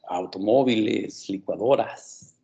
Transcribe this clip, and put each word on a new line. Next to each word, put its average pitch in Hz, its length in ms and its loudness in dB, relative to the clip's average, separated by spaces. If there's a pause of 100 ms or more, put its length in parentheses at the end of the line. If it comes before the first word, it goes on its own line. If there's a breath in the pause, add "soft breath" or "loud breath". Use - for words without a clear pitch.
automóviles, 104 1200 0
licuadoras, 101 1160 -2